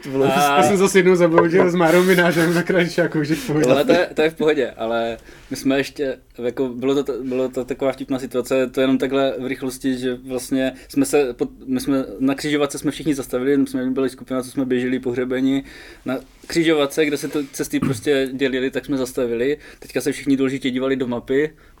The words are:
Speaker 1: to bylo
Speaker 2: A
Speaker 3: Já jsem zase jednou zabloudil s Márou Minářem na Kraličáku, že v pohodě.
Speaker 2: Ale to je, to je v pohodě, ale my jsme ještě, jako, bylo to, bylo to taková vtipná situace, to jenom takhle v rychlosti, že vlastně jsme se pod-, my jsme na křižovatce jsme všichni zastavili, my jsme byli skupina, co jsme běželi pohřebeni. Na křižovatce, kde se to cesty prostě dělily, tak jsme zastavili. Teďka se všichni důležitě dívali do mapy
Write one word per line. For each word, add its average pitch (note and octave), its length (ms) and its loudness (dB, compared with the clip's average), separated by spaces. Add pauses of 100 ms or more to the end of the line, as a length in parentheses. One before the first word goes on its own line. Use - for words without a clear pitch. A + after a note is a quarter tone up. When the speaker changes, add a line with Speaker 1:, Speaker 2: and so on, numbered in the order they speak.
Speaker 1:
to C#3+ 60 -10
bylo C3+ 160 2
Speaker 2:
A C#3+ 320 4
Speaker 3:
Já D3 60 6
jsem F#3 140 4
zase G3 220 4
jednou F#3 160 6
zabloudil E3+ 540 4
s E3+ 60 0
Márou F3 280 4
Minářem F3 500 4
na E3+ 100 0
Kraličáku, E3+ 600 0
že D3+ 120 0
v C#3+ 120 -6
pohodě. D3 240 2
Speaker 2:
Ale C#3 140 4
to - 60 4
je, F3+ 220 4
to - 80 0
je D#3 80 4
v D#3+ 60 -4
pohodě, D3+ 360 0
ale A2+ 460 -2 (320)
my C3+ 60 -8
jsme C3+ 220 0
ještě, C3+ 400 -4 (200)
jako, B2 300 -2
bylo C3 360 -2
to, C#3 100 -4 (100)
bylo C3 260 -2
to B2+ 160 -6
taková C3+ 260 -2
vtipná C3 280 -6
situace, B2+ 480 -2
to C3 140 -2
jenom C3 160 4
takhle C3+ 420 0
v B2+ 80 -8
rychlosti, C3 500 -4
že B2+ 180 -4 (120)
vlastně C3 460 -2 (140)
jsme C#3 180 0
se C3+ 280 2
pod-, C3 180 -4 (140)
my B2+ 140 -2
jsme C3+ 260 -2 (140)
na C3+ 160 0
křižovatce D3 420 -2
jsme C#3+ 140 -4
všichni D3+ 240 -2
zastavili, C3 420 0
my C3+ 100 2
jsme C3 240 -2
byli C3 180 0
skupina, B2+ 340 -6
co B2 80 -14
jsme C3+ 140 -2
běželi B2+ 340 0
pohřebeni. B2+ 640 0 (420)
Na B2+ 120 -4 (300)
křižovatce, D#3 580 2
kde D3 120 0
se D#3 100 -6
to D3 120 -4 (120)
cesty C#3+ 280 -4
prostě C3+ 540 0
dělily, C3 380 -2
tak C3 140 -6
jsme C#3+ 120 -2
zastavili. B2 600 -2 (220)
Teďka - 220 -6
se C3+ 100 -2
všichni C3+ 260 0
důležitě C3+ 320 0
dívali C3 260 0
do B2+ 120 -2
mapy C3 420 0 (300)